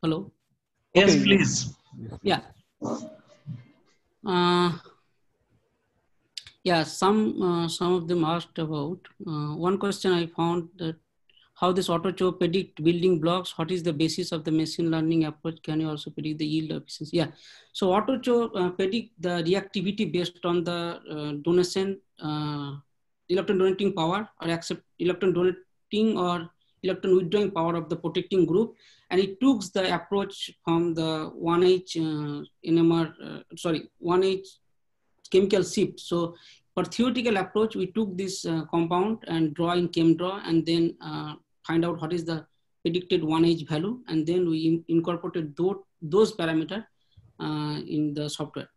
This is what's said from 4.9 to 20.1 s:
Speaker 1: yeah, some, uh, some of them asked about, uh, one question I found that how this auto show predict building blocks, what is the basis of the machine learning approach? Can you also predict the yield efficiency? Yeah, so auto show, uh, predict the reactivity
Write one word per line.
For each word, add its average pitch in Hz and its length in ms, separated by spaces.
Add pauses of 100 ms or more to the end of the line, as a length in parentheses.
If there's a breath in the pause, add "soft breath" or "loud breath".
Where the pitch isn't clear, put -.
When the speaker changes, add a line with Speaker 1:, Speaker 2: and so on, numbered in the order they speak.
Speaker 1:
yeah, 170 200
some, 208 580
uh, 175 260 (120)
some 175 140
of 170 140
them 175 160
asked 165 360
about, 156 400 (260)
uh, 151 260 (160)
one 190 120
question 196 320
I 170 160
found 170 500
that 160 180 (600 soft breath)
how 180 160
this 180 180
auto 170 260
show 185 160
predict 175 520
building 175 360
blocks, 175 380
what 160 140
is 226 100
the 165 120
basis 160 380
of 156 120
the 160 80
machine 160 400
learning 160 340
approach? 160 380
Can 156 180
you 160 80
also 151 220
predict 156 280
the 156 140
yield 156 180
efficiency? 156 460
Yeah, 160 120 (440 loud breath)
so 185 200
auto 220 280
show, 240 180 (220)
uh, 180 80
predict 190 500
the 175 160 (140)
reactivity 196 680